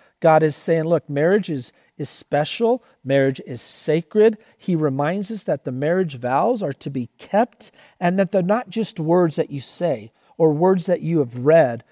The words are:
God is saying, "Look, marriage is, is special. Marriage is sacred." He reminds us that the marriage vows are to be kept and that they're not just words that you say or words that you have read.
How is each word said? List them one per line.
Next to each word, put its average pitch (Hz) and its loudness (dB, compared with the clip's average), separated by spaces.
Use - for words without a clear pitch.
God 156 6
is 151 2
saying, 165 -2
"Look, 165 0
marriage 175 2
is, 131 -8
is 147 -8
special. 226 -2
Marriage 135 2
is 123 -10
sacred." 208 0
He 180 -2
reminds 156 -2
us 220 -10
that 151 -4
the 135 -6
marriage 151 -2
vows 165 0
are 143 -4
to - -12
be 131 -6
kept - -4
and 180 0
that 196 2
they're 190 0
not 208 -2
just 214 -6
words 165 2
that 160 -2
you 143 -8
say 123 -6
or 160 4
words 175 2
that 175 0
you 160 0
have 123 -2
read. 131 4